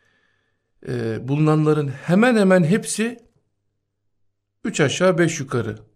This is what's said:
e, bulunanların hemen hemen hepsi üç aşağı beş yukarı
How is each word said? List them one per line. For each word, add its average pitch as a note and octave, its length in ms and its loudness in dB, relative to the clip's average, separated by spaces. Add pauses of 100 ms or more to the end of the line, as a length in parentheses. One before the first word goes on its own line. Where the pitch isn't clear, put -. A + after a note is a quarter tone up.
(880)
e, A#2+ 400 -6
bulunanların D3+ 600 0
hemen G#3+ 480 2
hemen F#3 280 4
hepsi A3 540 -2 (1500)
üç A3 160 -6
aşağı D#3+ 380 0
beş D#3+ 220 -2
yukarı A2 380 -6 (180)